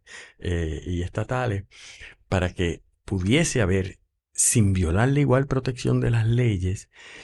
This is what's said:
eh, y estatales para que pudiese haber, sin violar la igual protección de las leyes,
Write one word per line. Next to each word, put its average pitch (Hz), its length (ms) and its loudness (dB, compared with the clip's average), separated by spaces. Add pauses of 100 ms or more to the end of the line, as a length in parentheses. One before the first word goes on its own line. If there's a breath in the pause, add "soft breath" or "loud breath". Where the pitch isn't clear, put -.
(380 loud breath)
eh, 85 480 -4
y 87 160 -2
estatales 107 640 -4 (640 loud breath)
para 90 260 0
que 85 280 -2 (220)
pudiese 113 560 0
haber, 95 400 0 (320)
sin 101 400 2
violar 92 380 2
la 143 100 2
igual 135 260 4
protección 127 540 -2
de 123 100 0
las 113 160 2
leyes, 107 640 0 (360 loud breath)